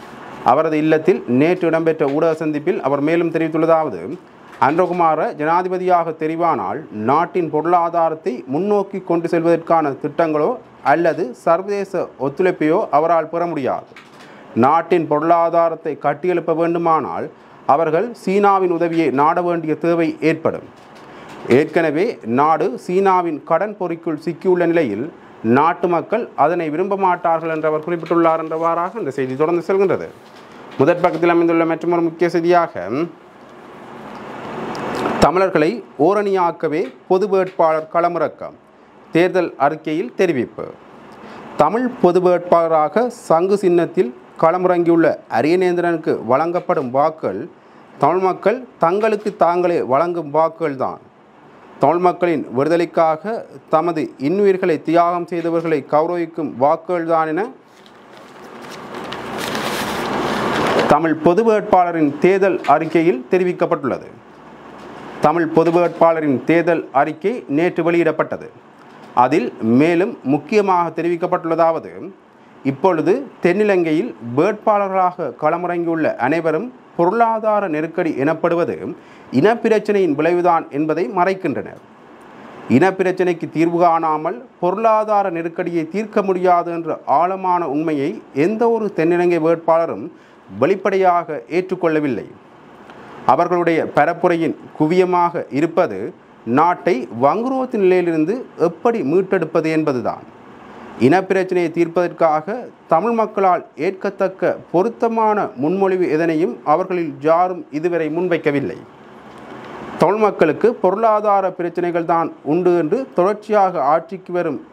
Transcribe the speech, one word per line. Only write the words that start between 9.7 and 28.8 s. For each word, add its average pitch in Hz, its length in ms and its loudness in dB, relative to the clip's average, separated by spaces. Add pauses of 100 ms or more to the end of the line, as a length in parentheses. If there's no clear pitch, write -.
திட்டங்களோ 151 640 -2 (280)
அல்லது 165 500 2
சர்வதேச 190 720 -2 (120)
ஒத்துழைப்பையோ 170 720 0
அவரால் 160 380 2
பெற 170 180 -4
முடியாது. 127 400 -4 (680)
நாட்டின் 160 520 2
பொருளாதாரத்தை 165 960 2
கட்டியெழுப்ப 165 540 -2
வேண்டுமானால் 160 720 0 (360)
அவர்கள் 160 480 2
சீனாவின் 196 560 2
உதவியை 165 400 0
நாட 156 320 2
வேண்டிய 170 320 -2
தேவை 165 460 0
ஏற்படும். - 720 -2 (580)
ஏற்கனவே 156 760 2
நாடு 156 540 0
சீனாவின் 180 640 0
கடன் 196 360 -2
பொறிக்குள் 165 440 -6
சிக்கியுள்ள 175 420 0
நிலையில் 156 460 0 (300)
நாட்டு 156 460 2
மக்கள் 175 480 -2
அதனை 160 340 2
விரும்ப 190 260 -2
மாட்டார்கள்" 170 520 0
என்று 156 200 -2
அவர் 151 160 -2
குறிப்பிட்டுள்ளார் 165 600 0
என்றவாறாக 165 540 -4